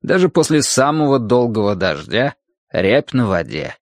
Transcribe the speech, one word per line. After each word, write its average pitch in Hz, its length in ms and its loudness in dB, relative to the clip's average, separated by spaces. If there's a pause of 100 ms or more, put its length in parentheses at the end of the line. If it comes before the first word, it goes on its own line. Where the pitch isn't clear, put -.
Даже 180 260 2
после 151 340 2
самого 143 560 2
долгого 110 580 0
дождя 90 580 -2 (360)
рябь 107 420 0
на 127 140 0
воде 76 560 -4